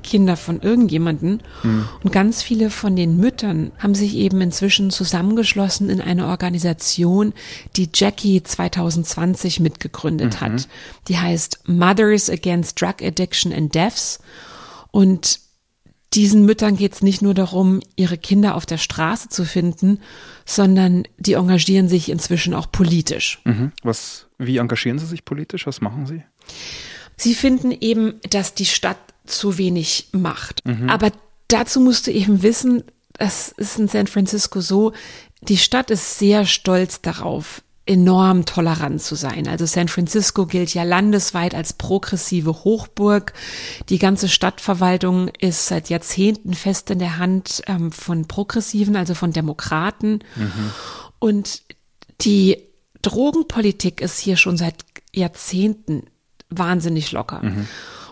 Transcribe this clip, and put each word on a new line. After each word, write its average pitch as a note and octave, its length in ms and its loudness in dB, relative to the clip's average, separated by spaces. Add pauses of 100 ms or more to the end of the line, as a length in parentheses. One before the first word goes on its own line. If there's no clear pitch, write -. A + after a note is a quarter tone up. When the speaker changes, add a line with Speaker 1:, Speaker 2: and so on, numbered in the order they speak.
Speaker 1:
Kinder F#3 360 2
von E3+ 240 -6
irgendjemanden. E3+ 800 2 (220)
Speaker 2:
Mhm. A2 260 0 (140)
Speaker 1:
Und F#3 100 0
ganz G#3 300 2
viele A3 260 0
von G3+ 260 -2
den E3+ 220 2
Müttern G3 600 0
haben G3+ 160 2
sich G3+ 200 0
eben F#3+ 240 2
inzwischen F#3+ 520 0
zusammengeschlossen G3 1000 0
in F#3+ 100 0
eine F3+ 280 0
Organisation, F3 1040 0 (420)
die F3+ 160 0
Jackie G3 520 2
zweitausendzwanzig E3+ 1160 -2
mitgegründet D#3 760 -2
Speaker 2:
Mhm. - 60 -8
Speaker 1:
hat. A#2+ 260 -4 (400)
Die F3 100 0
heißt E3+ 500 -2
Mothers G3 600 4
Against E3+ 500 -2
Drug F3+ 220 -2
Addiction F3+ 500 -2
and D3+ 220 -2
Deaths. - 460 -2 (720)
Und F#3+ 480 4 (760)
diesen G#3 320 8
Müttern G#3+ 320 4
geht's G3 240 -2
nicht G3 220 2
nur G3+ 100 4
darum, F#3 460 2 (160)
ihre F3 240 0
Kinder G3+ 340 4
auf E3+ 140 -6
der E3 100 -4
Straße E3 520 -4
zu - 140 -4
finden, F3+ 560 0 (460)
sondern F#3+ 580 4 (140)
die G3 160 0
engagieren F#3 560 4
sich F3 200 2
inzwischen E3+ 440 -2
auch - 180 -6
politisch. - 720 0
Speaker 2:
Mhm. A#2+ 280 0 (100)
Was, - 460 -6 (100)
wie B2+ 200 -2
engagieren A#2+ 420 -2
sie D#3+ 80 -8
sich E3 180 -12
politisch? D3+ 400 -8
Was C#3 160 -8
machen A#2+ 240 -6
sie? D#3 180 -10 (960)
Speaker 1:
Sie A#3 160 0
finden B3+ 380 2
eben, A3 480 0 (100)
dass G3 240 0
die F#3+ 140 -4
Stadt - 300 -2 (280)
zu G3 320 -4
wenig F3+ 540 -2
macht. - 560 -4
Speaker 2:
Mhm. A#2+ 200 -2
Speaker 1:
Aber G#3+ 240 2 (360)
dazu A#3 340 0
musst B3 240 4
du B3 60 -2
eben G3 320 4
wissen, A#3 400 2 (300)
das - 360 -4
ist - 300 -6
in G#3 80 2
San G#3 180 2
Francisco G3 560 -2
so, G3+ 320 2 (480)
die G3 160 2
Stadt B3+ 320 2
ist - 300 -2
sehr G#3 260 6
stolz F#3 560 0
darauf, - 600 -6 (240)
enorm F#3 580 6
tolerant D#3+ 560 -2
zu - 140 -8
sein. - 320 -6
Also D#3+ 180 -2
San F3 220 0
Francisco G3 580 0
gilt F3+ 300 -2
ja E3+ 80 -2
landesweit F3+ 720 2
als - 180 -6
progressive F3 880 -2
Hochburg. G#3 720 0 (560)
Die F#3+ 80 2
ganze G3 320 2
Stadtverwaltung F#3 1000 0 (100)
ist F3+ 280 -2
seit E3 220 -4
Jahrzehnten F#3 640 -2
fest F#3+ 380 -4
in F#3 80 -2
der E3+ 180 -4
Hand, F#3 480 -2
ähm, E3+ 260 -2
von D#3+ 360 -4
Progressiven, G#3 680 -2
also F3+ 200 -2
von E3+ 160 -2
Demokraten. D#3+ 880 -2 (160)
Speaker 2:
Mhm. G#2+ 360 -6 (460)
Speaker 1:
Und G#3 440 -2 (600)
die G#2 360 4 (440)
Drogenpolitik A#3 1000 0
ist - 180 -6
hier F#3+ 160 0
schon F3+ 220 2
seit E3 180 -2 (380)
Jahrzehnten F#3 880 -2 (460)
wahnsinnig E3+ 640 -2
locker. - 320 -8
Speaker 2:
Mhm. G2+ 240 -4 (440)